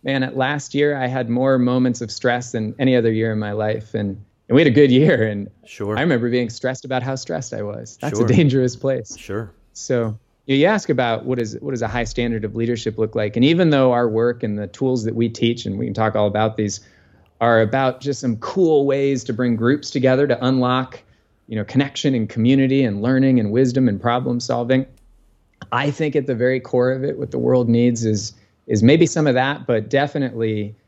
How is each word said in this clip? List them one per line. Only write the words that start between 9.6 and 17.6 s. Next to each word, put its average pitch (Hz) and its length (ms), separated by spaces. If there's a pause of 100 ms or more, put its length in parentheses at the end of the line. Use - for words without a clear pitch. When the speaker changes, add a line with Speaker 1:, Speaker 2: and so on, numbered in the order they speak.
Speaker 1:
So 113 480 (260)
you, 135 120
you 147 80
ask 202 240
about 120 340
what 123 160
is, 113 220
what 139 100
does 120 100
a 113 60
high 117 160
standard 113 400
of 104 140
leadership 113 400
look 110 180
like? 107 220
And 120 80
even 165 240
though 131 240
our 120 160
work 117 340
and 104 160
the 101 80
tools 127 380
that 110 100
we 117 140
teach, 117 360
and 101 140
we 120 60
can 101 80
talk 107 240
all 104 100
about 107 300
these, 104 240 (600)
are 117 200